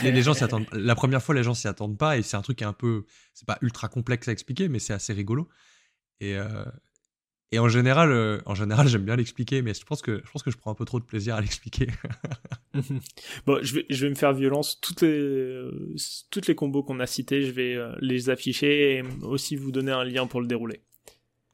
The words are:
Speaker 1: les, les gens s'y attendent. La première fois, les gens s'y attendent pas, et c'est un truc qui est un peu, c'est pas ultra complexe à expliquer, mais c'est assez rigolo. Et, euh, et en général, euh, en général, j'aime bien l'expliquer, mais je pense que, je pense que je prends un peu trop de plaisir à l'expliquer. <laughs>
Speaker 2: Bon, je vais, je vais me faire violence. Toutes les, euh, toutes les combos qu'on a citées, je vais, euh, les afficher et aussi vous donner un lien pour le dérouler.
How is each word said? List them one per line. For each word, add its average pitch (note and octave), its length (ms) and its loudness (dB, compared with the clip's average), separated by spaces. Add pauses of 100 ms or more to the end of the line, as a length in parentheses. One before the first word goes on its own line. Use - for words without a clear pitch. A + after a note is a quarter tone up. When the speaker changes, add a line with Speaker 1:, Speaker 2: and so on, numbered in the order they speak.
Speaker 1:
les, B2+ 80 4
les B2+ 120 6
gens C#3+ 100 6
s'y C3+ 120 2
attendent. A2 280 0
La A2 220 2
première C3 280 2
fois, D#3+ 120 0
les B2+ 80 4
gens A#2 100 2
s'y A#2 160 -4
attendent G#2 300 -4
pas, D3+ 180 2
et A2+ 60 2
c'est G2+ 160 -4
un G2+ 40 -4
truc B2 140 -4
qui A2+ 80 -6
est - 20 -2
un G#2 60 -2
peu, A2+ 320 -2 (300)
c'est - 120 -20
pas G#2 140 -2
ultra A2+ 280 -2
complexe A#2+ 400 -4
à A#2 40 0
expliquer, D3+ 380 -2
mais A#2 80 -2
c'est - 160 -4
assez G2+ 180 -6
rigolo. G#2 340 -2 (760)
Et, G2 180 -4
euh, G#2 260 -6 (880)
et A2+ 60 2
en A#2 100 6
général, C3 440 6
euh, G#2+ 340 2
en G2+ 80 -4
général, G#2+ 340 4
j'aime G#2+ 160 4
bien A2+ 120 0
l'expliquer, B2+ 440 -2
mais A2+ 140 -2
je - 100 -12
pense D3 160 -6
que, G#2+ 240 -4
je - 60 -20
pense - 120 -12
que C3+ 80 -2
je A2 60 -4
prends - 140 -10
un G#2 40 -6
peu A2+ 120 -6
trop A#2+ 140 -4
de A#2 40 -6
plaisir A2 300 -4
à G#2+ 80 0
l'expliquer. - 500 -2
<laughs> - 60 -8 (1500)
Speaker 2:
Bon, C#3 160 6
je A#2 120 -4
vais, - 160 -2
je C3+ 160 0
vais C#3+ 40 0
me C#3 60 -4
faire C#3+ 160 4
violence. C3+ 480 0
Toutes - 220 -6
les, E3 60 8
euh, C3 840 -2 (360)
toutes G3+ 180 -6
les E3 80 4
combos C#3 260 0
qu'on C3 160 -6
a B2 80 -2
citées, C#3 360 -2
je C3 100 -2
vais, B2 240 -2
euh, A#2+ 240 -6
les B2+ 300 0
afficher C#3+ 680 2
et C3 60 -4 (200)
aussi C3+ 320 -4
vous C3+ 160 -6
donner C3+ 220 0
un B2+ 100 0
lien B2+ 240 0
pour B2 140 -4
le A#2+ 80 -2
dérouler. A#2 320 -4 (720)